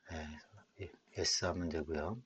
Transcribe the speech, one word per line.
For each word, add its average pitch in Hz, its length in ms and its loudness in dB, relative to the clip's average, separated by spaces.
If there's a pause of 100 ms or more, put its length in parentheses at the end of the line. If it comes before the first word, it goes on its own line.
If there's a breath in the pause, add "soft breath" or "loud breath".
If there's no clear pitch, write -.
(100)
네, 78 760 -8 (280)
예스 - 280 2
하면 87 240 2
되고요. 78 580 0